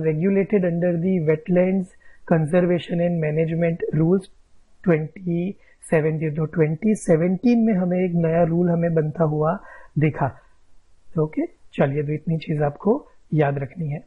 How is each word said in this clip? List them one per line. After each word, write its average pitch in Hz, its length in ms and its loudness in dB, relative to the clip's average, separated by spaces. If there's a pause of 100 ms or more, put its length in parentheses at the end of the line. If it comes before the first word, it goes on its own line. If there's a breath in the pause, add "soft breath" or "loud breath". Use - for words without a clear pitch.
regulated 185 680 2
under 175 220 0 (100)
the 190 120 2 (120)
Wetlands 180 600 0 (440 soft breath)
Conservation 170 760 0
and 175 200 -2
Management 165 720 -2
Rules 180 300 2 (540)
twenटी 170 760 -2 (320 soft breath)
सेवनटीन। 156 440 0
तो 156 100 -2
ट्वेंटी 160 500 0
सेवनटीन 185 640 2
में 220 160 2
हमें 180 300 0
एक 180 100 -2
नया 165 280 2
रूल 170 280 2
हमें 170 240 0
बनता 156 300 0
हुआ 156 340 0 (400 loud breath)
दिखा। 147 400 0 (840)
ओके, 156 220 -2 (300)
चलिए, 147 300 0
तो 143 100 -4
इतनी 160 260 -4
चीज 151 240 -4
आपको 190 440 -2 (280 soft breath)
याद 143 240 2
रखनी 143 300 -8
है। 147 180 -10